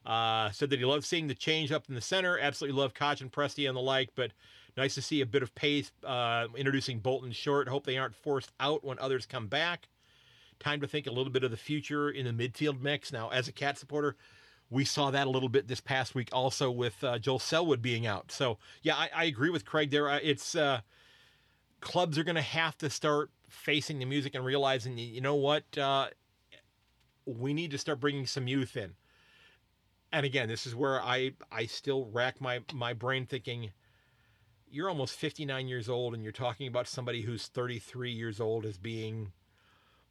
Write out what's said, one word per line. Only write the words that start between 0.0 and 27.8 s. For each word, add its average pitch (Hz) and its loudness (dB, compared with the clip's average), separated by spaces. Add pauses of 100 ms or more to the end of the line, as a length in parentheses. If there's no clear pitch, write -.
uh, 113 2
said 139 -2
that 131 2
he 123 0
loved 139 2
seeing 165 0
the 135 -2
change 156 0
up 151 -2
in 135 -6
the 117 -6
center, 185 2
absolutely 139 0
loved 139 2
Koch 143 2
and 131 -12
Presti 143 0
and 131 0
the 127 -2
like, 135 2
but 120 0 (460)
nice 135 2
to 135 -4
see 147 2
a 127 2
bit 127 2
of 117 -6
pace, 147 0 (140)
uh, 117 0
introducing 135 0
Bolton 127 0
short. 139 2
Hope 135 -2
they 131 0
aren't 123 -2
forced 139 -2
out 143 0
when 131 -6
others 131 0
come 117 -6
back. 165 -2 (720)
Time 147 0
to 143 -2
think 147 -2
a 123 -4
little 127 0
bit 127 2
of 123 2
the 113 -6
future 147 -2
in 135 -4
the 120 -2 (180)
midfield 143 -2
mix. 143 -2
Now, 113 -4
as 127 2
a 135 -10
Cat 143 -2
supporter, 143 -2 (540)
we 135 2
saw 139 2
that 139 4
a - 2
little 131 2
bit 117 4
this 120 -4
past 131 -2
week 127 -2
also 127 2
with, 123 -2
uh, 120 2
Joel 127 2
Selwood 160 4
being 117 0
out. 101 -2
So, 123 0 (220)
yeah, 156 4
I, 151 2
I 160 2
agree 147 2
with 170 -2
Craig 151 2
there. 147 4
Uh, 143 2
it's, 147 0
uh, 139 4 (1000)
clubs 170 2
are 165 4
gonna 165 2
have 160 0
to 151 -2
start 147 2 (200)
facing 147 0
the 127 -4
music 143 0
and 127 -4
realizing, 131 2
that, 117 -6
you 117 -8
know 139 2
what, 143 2
uh, 135 2 (1160)
we 127 -4
need 160 -2
to 139 -4
start 143 -2